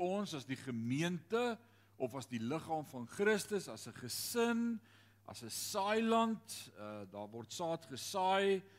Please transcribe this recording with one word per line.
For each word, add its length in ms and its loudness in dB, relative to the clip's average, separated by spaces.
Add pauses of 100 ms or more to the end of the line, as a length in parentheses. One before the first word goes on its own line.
ons 360 0
as 100 -8
die 100 -2
gemeente 960 0 (460)
of 160 -2
as 100 -8
die 140 -2
liggaam 480 -2
van 180 -8
Christus, 600 2
as 180 -8
'n 140 -12
gesin, 800 0 (460)
as 180 -12
'n 60 -8
saailand. 1300 2
Uh, 340 -8
daar 180 -6
word 240 -10
saad 320 -2
gesaai 760 4 (180)